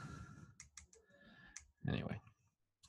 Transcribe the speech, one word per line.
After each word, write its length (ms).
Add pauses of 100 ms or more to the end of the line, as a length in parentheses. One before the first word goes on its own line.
(1900)
anyway. 320 (680)